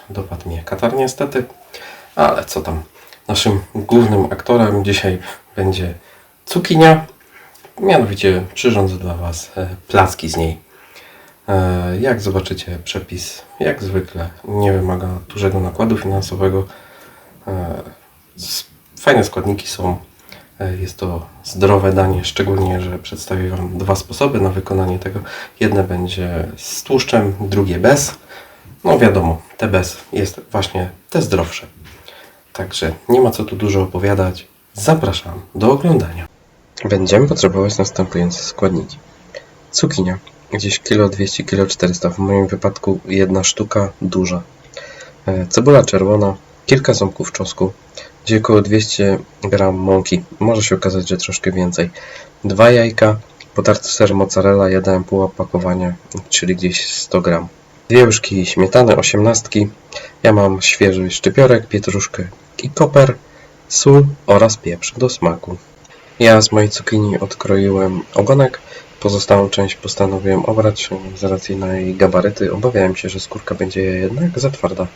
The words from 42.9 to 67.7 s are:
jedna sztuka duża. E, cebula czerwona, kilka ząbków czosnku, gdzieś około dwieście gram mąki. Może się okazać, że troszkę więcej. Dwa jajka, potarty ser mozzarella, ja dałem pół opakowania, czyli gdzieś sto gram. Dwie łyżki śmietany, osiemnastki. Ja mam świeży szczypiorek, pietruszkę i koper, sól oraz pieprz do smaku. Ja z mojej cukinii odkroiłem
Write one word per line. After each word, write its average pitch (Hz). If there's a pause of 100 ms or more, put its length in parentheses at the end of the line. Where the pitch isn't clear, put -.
jedna 95
sztuka 104
duża. 90 (840)
E, 92
cebula 123
czerwona, 98 (300)
kilka 135
ząbków -
czosnku, 95 (540)
gdzieś 110
około 107
dwieście 101 (240)
gram 95
mąki. 95 (180)
Może 110
się 95
okazać, 92
że 92
troszkę 90
więcej. 87 (540)
Dwa 104
jajka, 110 (380)
potarty 104
ser 101
mozzarella, 98
ja 95
dałem 92
pół 95
opakowania, 90 (340)
czyli 90
gdzieś 90
sto -
gram. 87 (400)
Dwie 123
łyżki 101
śmietany, 107
osiemnastki. 104 (540)
Ja 110
mam 98
świeży 92
szczypiorek, 123
pietruszkę 98 (380)
i 139
koper, 143 (540)
sól 143 (200)
oraz 107
pieprz -
do 123
smaku. 87 (640)
Ja 113
z -
mojej 107
cukinii 104
odkroiłem 98 (120)